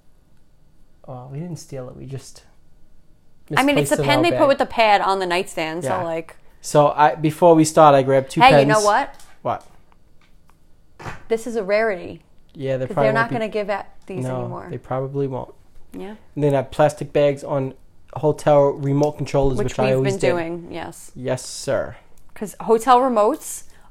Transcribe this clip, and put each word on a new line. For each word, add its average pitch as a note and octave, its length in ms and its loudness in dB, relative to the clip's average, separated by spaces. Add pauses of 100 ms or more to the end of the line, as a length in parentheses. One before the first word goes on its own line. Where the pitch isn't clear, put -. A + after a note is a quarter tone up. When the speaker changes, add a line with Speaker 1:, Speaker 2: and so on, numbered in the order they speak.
(1040)
Speaker 1:
well, C3 240 -16
we C#3 100 -12
didn't E3+ 180 -10
steal B2+ 320 -14
it. - 80 -20
We C#3 80 -16
just - 400 -16 (1080)
Speaker 2:
I B3+ 80 2
mean, C#4+ 140 2
it's C#4+ 120 0
Speaker 1:
misplaced - 0 -
Speaker 2:
the D4 60 0
Speaker 1:
it - 40 -2
in - 60 -2
Speaker 2:
pen D4 140 2
Speaker 1:
our D#4 40 0
Speaker 2:
they F4 60 2
Speaker 1:
bag. C4 100 -2
Speaker 2:
put D#4+ 80 4
with C4+ 120 2
the B3+ 60 0
pad G#3+ 360 2
on F#3+ 180 0
the F#3 60 -2
nightstand, E3+ 580 -6
Speaker 1:
Yeah. F#3 160 -4
Speaker 2:
so, F3 60 -6
like, E3 320 -8 (240)
Speaker 1:
So D3 300 4
I, D3+ 240 4
before D#3+ 380 4
we D#3 120 6
start, D3+ 300 8
I C3+ 80 6
grabbed C3+ 260 2
two - 100 -4
Speaker 2:
Hey, B3+ 120 8
Speaker 1:
pens. C#3+ 100 8
Speaker 2:
you C#3 60 4
know G#3+ 140 4
what? G#3+ 320 2 (280)
Speaker 1:
What? - 240 -6 (1600)
Speaker 2:
This A3+ 200 -2
is A#3 100 -6
a G#3+ 60 -4
rarity. F#3+ 580 -2 (320)
Speaker 1:
Yeah, C3+ 240 -4
they're B2+ 100 -4
Speaker 2:
'Cause D#3+ 60 -10
Speaker 1:
probably D3+ 140 2
Speaker 2:
they're A3 60 2
not A3+ 100 2
Speaker 1:
won't A#3 80 -2
be C4 40 -4
Speaker 2:
gonna A3 140 -4
give G#3 200 -4
out G3 160 -4 (200)
these F3 180 -8
Speaker 1:
No, B2+ 180 -6
Speaker 2:
anymore. A#2+ 280 -10
Speaker 1:
they C3 80 -10
probably C3+ 500 -4
won't. B2 260 -10 (380)
Speaker 2:
Yeah. F#3+ 240 -12 (200)
Speaker 1:
And C#3+ 80 -2
then C#3+ 100 2
have C3 180 -2
plastic D3 400 0
bags C#3+ 320 0
on C3+ 300 -6 (420)
hotel D3 560 2
remote C#3+ 420 0
controllers, C#3 440 0
Speaker 2:
Which B2 200 -2
Speaker 1:
which - 20 -2
I B2+ 80 2
Speaker 2:
we've C3 80 2
Speaker 1:
always C3+ 180 0
Speaker 2:
been G3 60 -4
Speaker 1:
did. - 100 0
Speaker 2:
doing, E3+ 400 -4
yes. E3 460 -14
Speaker 1:
Yes, B2+ 300 -6
sir. F#2 500 -6 (400)
Speaker 2:
'Cause G3 260 -12
hotel A#3 380 4
remotes B3 640 0 (280)